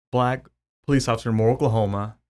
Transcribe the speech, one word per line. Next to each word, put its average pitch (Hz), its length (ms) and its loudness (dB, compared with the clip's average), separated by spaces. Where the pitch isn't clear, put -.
black 123 360 -2
police 135 200 2
officer 117 220 -2
in 113 60 0
Moore, 110 160 4
Oklahoma, 110 680 -2